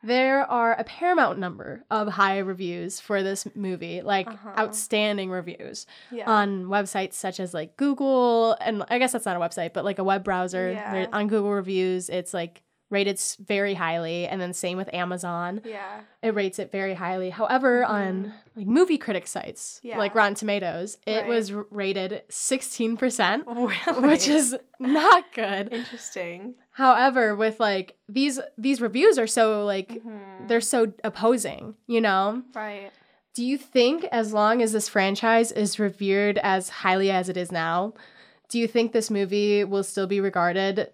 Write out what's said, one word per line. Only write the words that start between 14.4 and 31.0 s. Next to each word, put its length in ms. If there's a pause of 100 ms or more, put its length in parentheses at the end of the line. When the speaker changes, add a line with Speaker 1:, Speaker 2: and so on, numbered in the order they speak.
Speaker 1:
same 240
with 160
Amazon. 720
Speaker 2:
Yeah. 340 (240)
Speaker 1:
It 100
rates 240
it 140
very 220
highly. 380
However, 500
Speaker 2:
Mm-hmm. 120
Speaker 1:
on, 400 (220)
like, 100
movie 320
critic 300
sites, 560
Speaker 2:
Yeah. 140
Speaker 1:
like 180
Rotten 200
Tomatoes, 680
it 120
Speaker 2:
Right. 100
Speaker 1:
was 240
r-, 180
rated 600
sixteen 680
percent, 500
Speaker 2:
<laughs> 20
Really? 600
Speaker 1:
which 220
is 260 (240)
not 540
good. 400
Speaker 2:
Interesting. 840 (160)
Speaker 1:
However, 640
with, 240
like, 380 (100)
these, 320 (180)
these 220
reviews 400
are 80
so, 380
like, 240
Speaker 2:
Mm-hmm. 580
Speaker 1:
they're 140
so 320 (100)